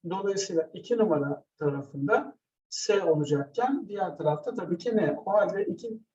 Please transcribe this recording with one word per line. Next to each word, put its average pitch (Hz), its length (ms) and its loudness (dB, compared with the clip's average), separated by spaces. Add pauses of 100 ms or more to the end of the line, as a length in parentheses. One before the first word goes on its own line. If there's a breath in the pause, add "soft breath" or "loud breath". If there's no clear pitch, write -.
Dolayısıyla 190 640 -2
iki 233 240 -2
numara 143 460 2 (160)
tarafında 143 800 0 (320)
S 202 340 0
olacakken 160 840 0
diğer 196 300 -4
tarafta - 360 -2
tabii 180 240 -2
ki 226 200 0
N. - 280 2
O 196 80 -2
halde 202 320 2
iki 220 340 -8 (160)